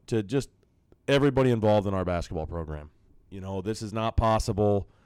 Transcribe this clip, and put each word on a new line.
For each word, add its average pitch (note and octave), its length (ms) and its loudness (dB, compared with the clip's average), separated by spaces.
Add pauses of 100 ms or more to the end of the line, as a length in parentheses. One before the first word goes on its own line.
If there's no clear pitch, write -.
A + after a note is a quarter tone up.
to A2+ 140 0
just B2 280 -2 (580)
everybody C3+ 420 4
involved G#2+ 380 4
in G2+ 60 -2
our F#2+ 100 -2
basketball F2 420 -4
program. D#2 440 -10 (400)
You G2 100 -14
know, F#2+ 220 -8
this G#2+ 200 -6
is G#2 120 -8
not A2+ 240 -4
possible G#2 720 2 (160)